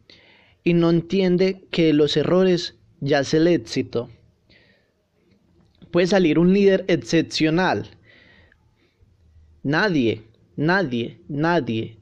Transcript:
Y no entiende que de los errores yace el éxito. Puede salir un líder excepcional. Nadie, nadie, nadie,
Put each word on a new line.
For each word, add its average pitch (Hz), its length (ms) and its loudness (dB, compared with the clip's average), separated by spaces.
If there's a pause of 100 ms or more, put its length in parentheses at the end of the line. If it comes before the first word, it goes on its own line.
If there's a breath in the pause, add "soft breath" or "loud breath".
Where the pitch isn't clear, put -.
(640 soft breath)
Y 175 100 0
no 170 160 2
entiende 185 800 0
que 170 160 0
de 151 60 2
los 147 240 2
errores 180 600 0 (240)
yace 139 380 0
el 160 100 2
éxito. 127 600 -4 (1800 soft breath)
Puede 170 160 2
salir 170 320 2
un 175 140 4
líder 190 360 2
excepcional. 156 1000 -2 (1700 soft breath)
Nadie, 143 600 -2 (340)
nadie, 147 720 -4
nadie, 139 720 -4